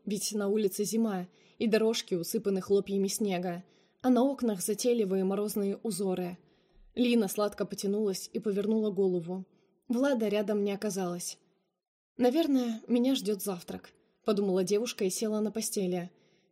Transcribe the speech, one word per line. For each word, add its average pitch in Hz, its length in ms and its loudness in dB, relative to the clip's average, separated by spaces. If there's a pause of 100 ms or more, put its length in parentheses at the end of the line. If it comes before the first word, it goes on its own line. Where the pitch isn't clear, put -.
ведь 202 280 -4
на 208 140 0
улице 208 360 2
зима, 202 440 0 (300)
и 240 100 0
дорожки 220 480 2
усыпаны 190 460 -2
хлопьями 196 460 2
снега, 185 560 -2 (380)
а 254 80 2
на 240 140 6
окнах 247 380 0
затейливые 202 640 0
морозные 202 540 -2
узоры. 185 600 -4 (580)
Лина 240 320 4
сладко 208 380 -2
потянулась 196 680 -2
и 226 60 -4
повернула 214 520 0
голову. 185 540 0 (420)
Влада 247 400 2
рядом 208 360 0
не 202 80 0
оказалось. 190 680 -4 (800)
"Наверное, 254 720 2
меня 247 280 4
ждет 202 260 -2
завтрак", 185 500 -8 (340)
подумала 190 380 2
девушка 208 420 0
и 185 40 0
села 214 300 -2
на 214 120 0
постели. 180 600 -2 (400)